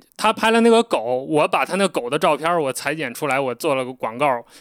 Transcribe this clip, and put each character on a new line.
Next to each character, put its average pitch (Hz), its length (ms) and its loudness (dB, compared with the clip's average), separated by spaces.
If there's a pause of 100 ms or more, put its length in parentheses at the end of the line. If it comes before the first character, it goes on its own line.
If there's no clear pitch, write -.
(160)
他 220 160 0
拍 220 180 0
了 226 100 4
那 233 80 6
个 226 140 6
狗， 127 460 -2
我 156 200 2
把 156 160 0
他 170 120 -6
那 196 120 2
狗 120 220 -6
的 147 80 0
照 156 180 2
片 156 120 -2
儿 170 140 0
我 131 100 -2
裁 139 220 -4
剪 139 200 -8
出 151 140 -6
来， 139 120 0
我 131 140 -2
做 139 200 -2
了 131 100 -2
个 127 80 -10
广 117 260 -8
告， 127 260 0 (160)